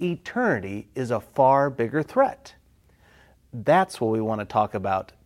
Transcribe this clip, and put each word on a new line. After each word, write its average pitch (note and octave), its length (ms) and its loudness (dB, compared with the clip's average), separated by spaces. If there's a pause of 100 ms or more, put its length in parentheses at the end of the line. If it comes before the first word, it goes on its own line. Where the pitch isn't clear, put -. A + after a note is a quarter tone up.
eternity E3 920 -4
is B2 160 -4
a A2+ 100 -2
far C#3 500 2
bigger A#2+ 320 -2
threat? - 540 -2 (1000)
That's D3 480 2
what A2+ 100 2
we A2 80 0
want A2 220 -2
to - 20 -10
talk G#2+ 300 0
about F#2+ 380 -2 (140)